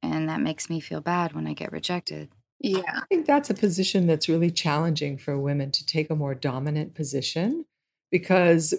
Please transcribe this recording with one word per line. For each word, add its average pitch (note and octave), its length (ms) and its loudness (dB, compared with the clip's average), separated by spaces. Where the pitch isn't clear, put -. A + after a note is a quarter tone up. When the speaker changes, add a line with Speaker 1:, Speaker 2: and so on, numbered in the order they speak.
Speaker 1:
and D#3 260 -2
that D#3+ 120 -4
makes D#3 300 -4
me E3 100 -4
feel D#3 220 -8
bad F3 320 -2
when D#3 120 -6
I D#3 80 -6
get - 180 -8
rejected." D#3+ 560 -6
Speaker 2:
Yeah. F#3+ 220 0
Speaker 3:
I - 80 -12
think E4 160 2
that's D4 240 2
a - 40 -2
position F#3+ 520 2
that's D#3 220 2
really E3+ 220 4
challenging D3+ 680 0
for C#3 200 -4
women, C#3 340 0
to - 140 -4
take D#3 240 0
a D#3+ 60 -2
more C#3+ 180 -2
dominant C#3+ 600 -2
position, E3 720 -2
because F3 680 6